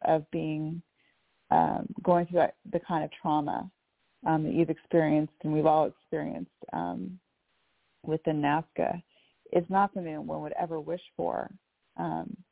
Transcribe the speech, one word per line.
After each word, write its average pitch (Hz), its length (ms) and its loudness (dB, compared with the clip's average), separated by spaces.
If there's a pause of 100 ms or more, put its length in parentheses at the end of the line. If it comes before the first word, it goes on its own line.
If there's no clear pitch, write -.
of 160 300 2
being, 156 500 -4 (680)
um, 82 340 4 (160)
going 175 240 4
through 175 140 2
that, - 160 2 (160)
the 170 80 0
kind 160 240 -2
of 156 80 -8
trauma, 151 580 -2 (560)
um, 160 160 2
that 151 120 -2
you've 165 160 2
experienced 156 640 2 (120)
and 156 80 -2
we've 151 140 2
all 156 200 6
experienced, - 640 -8 (220)
um, 185 460 -6 (840)
within 156 380 -2
nasca, 160 580 0 (520)
is 175 160 2
not 196 260 2
something 170 180 -6
that 151 80 -8
one 151 220 -6
would 151 180 -8
ever 165 200 -4
wish 165 220 -8 (140)
for. - 320 -2 (500)
Um, - 380 -6 (160)